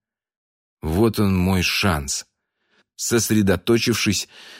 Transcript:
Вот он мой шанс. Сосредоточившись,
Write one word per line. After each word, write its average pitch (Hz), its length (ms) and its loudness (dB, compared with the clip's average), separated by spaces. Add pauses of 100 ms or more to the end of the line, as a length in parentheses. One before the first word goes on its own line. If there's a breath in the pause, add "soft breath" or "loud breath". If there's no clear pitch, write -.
(840)
Вот 104 360 0
он 98 160 2
мой 90 280 2
шанс. 76 640 -2 (680)
Сосредоточившись, 107 1300 0 (320 loud breath)